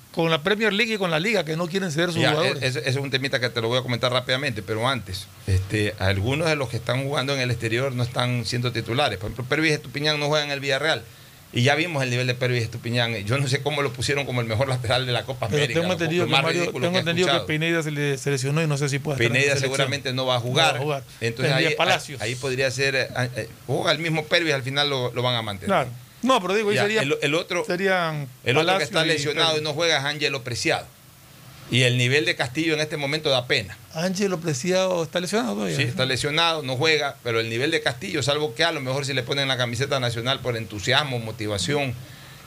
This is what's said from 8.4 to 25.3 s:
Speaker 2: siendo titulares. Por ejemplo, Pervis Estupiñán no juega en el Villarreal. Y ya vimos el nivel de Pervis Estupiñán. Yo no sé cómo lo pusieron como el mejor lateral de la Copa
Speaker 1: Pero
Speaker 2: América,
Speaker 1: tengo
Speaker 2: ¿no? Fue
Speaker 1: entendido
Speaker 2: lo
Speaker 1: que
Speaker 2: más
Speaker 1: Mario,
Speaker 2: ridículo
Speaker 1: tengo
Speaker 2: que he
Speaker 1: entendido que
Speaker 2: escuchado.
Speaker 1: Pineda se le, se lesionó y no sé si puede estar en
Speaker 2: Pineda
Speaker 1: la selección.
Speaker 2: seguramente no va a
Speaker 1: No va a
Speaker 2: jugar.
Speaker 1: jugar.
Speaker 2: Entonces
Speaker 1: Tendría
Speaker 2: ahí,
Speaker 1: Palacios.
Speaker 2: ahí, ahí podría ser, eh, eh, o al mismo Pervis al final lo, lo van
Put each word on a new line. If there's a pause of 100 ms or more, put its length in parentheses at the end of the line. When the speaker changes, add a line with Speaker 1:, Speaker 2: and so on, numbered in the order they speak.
Speaker 2:
siendo
titulares.
Por
ejemplo,
Pervis
Estupiñán
no
juega
en
el
Villarreal. (500)
Y
ya
vimos
el
nivel
de
Pervis
Estupiñán. (120)
Yo
no
sé
cómo
lo
pusieron
como
el
mejor
lateral
de
la
Copa
Speaker 1:
Pero
Speaker 2:
América,
Speaker 1:
tengo
Speaker 2:
¿no?
Fue
Speaker 1:
entendido
Speaker 2:
lo
Speaker 1:
que
Speaker 2:
más
Speaker 1:
Mario,
Speaker 2:
ridículo
Speaker 1:
tengo
Speaker 2:
que
he
Speaker 1:
entendido
que
Speaker 2:
escuchado.
Speaker 1:
Pineda
se
le,
se
lesionó
y
no
sé
si
puede
estar
en
Speaker 2:
Pineda
Speaker 1:
la
selección.
Speaker 2:
seguramente
no
va
a
Speaker 1:
No (100)
va
a
Speaker 2:
jugar.
Speaker 1:
jugar. (160)
Speaker 2:
Entonces
Speaker 1:
Tendría
Speaker 2:
ahí,
Speaker 1:
Palacios.
Speaker 2:
ahí,
ahí
podría
ser,
eh, (280)
eh, (180)
o
al
mismo
Pervis
al
final
lo,
lo
van